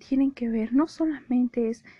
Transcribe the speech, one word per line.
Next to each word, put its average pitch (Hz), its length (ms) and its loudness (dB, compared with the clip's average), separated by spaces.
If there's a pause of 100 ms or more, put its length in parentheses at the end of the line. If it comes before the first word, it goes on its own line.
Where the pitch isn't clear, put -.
tienen 269 320 0
que 240 180 -6
ver, 226 240 -2
no 294 140 4
solamente 247 840 -2
es, 233 140 -8 (160)